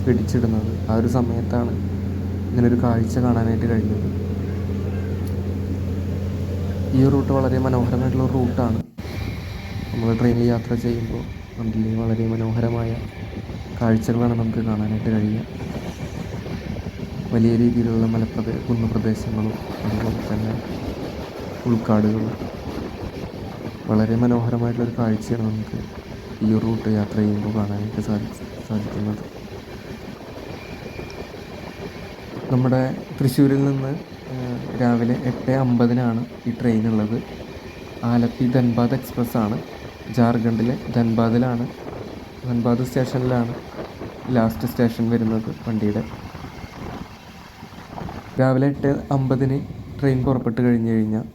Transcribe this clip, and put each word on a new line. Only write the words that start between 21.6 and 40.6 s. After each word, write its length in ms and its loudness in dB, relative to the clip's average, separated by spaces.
ഉൾക്കാടുകളും. 840 2
വളരെ 300 4
മനോഹരമായിട്ടുള്ളൊരു 840 2
കാഴ്ചയാണ് 440 0
നമുക്ക് 360 -2
ഈ 140 4
റൂട്ട് 300 0
യാത്ര 280 0
ചെയ്യുമ്പോൾ 380 2
കാണാനായിട്ട് 460 -2
സാധി-, 680 -6
സാധിക്കുന്നത്. 540 -4
നമ്മുടെ 540 2
തൃശ്ശൂരിൽ 440 4
നിന്ന്, 280 0
ഏഹ്, 460 -6
രാവിലെ 440 4
എട്ട് 260 -2
അമ്പതിനാണ് 760 4
ഈ 40 0
ട്രെയിൻ 420 2
ഉള്ളത്. 300 0
ആലപ്പി 400 2
ധൻബാദ് 500 4
എക്സ്പ്രസ് 420 -2
ആണ്. 260 0
ജാർഖണ്ഡിലെ 640 4